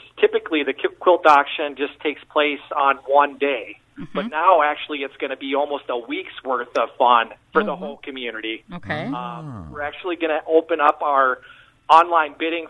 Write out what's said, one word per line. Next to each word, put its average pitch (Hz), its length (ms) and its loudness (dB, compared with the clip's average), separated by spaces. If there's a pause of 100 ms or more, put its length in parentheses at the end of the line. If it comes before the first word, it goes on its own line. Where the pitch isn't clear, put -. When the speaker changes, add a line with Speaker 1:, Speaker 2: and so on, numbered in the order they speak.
(200)
Speaker 1:
typically 165 420 0
the 160 120 -2
qui-, - 260 -6
quilt 175 260 2
auction 147 500 4
just 139 260 -8
takes 143 240 -6
place 147 340 -2 (160)
on 139 220 2 (100)
one 143 320 2
day. 131 400 -4 (340)
But 147 120 -4
Speaker 2:
Mm-hmm. 240 40 -10
Speaker 1:
now, 165 320 2
actually, 147 420 -4
it's - 140 -10
gonna 135 200 -8
be 139 180 -6
almost 143 340 -4
a 123 80 -4
week's 143 460 -10
worth 123 340 -6
of 120 200 0
fun 120 360 4 (200)
for 160 100 2
the 175 80 -4
Speaker 2:
Mm-hmm. 135 120 -10
Speaker 1:
whole 143 140 -12
community. 113 640 -10 (100)
Speaker 2:
Okay. 170 320 -8
Speaker 1:
Um, 254 100 -8
Speaker 3:
Ah. 120 560 -12
Speaker 1:
we're 143 100 -12
actually 160 360 -8
gonna 156 300 -2
open 160 340 2
up 147 200 4
our 135 380 2 (500)
online 160 480 6
bidding 165 320 -4